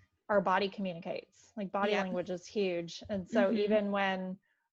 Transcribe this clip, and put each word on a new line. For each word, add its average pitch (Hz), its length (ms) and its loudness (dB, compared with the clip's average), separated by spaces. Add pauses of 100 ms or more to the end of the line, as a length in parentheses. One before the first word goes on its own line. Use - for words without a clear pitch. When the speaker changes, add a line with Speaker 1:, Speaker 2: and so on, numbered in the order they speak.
(280)
Speaker 1:
our 202 120 4
body 196 280 4
communicates. 185 880 -8
Like, 202 160 -6
body 202 240 2
Speaker 2:
Yeah. - 0 -
Speaker 1:
language 185 340 -2
is 180 160 -6
huge. 175 600 -2
And 190 180 -4
so 202 260 4
Speaker 2:
Mm-hmm. - 20 2
Speaker 1:
even 208 360 2
when 190 480 -2 (340)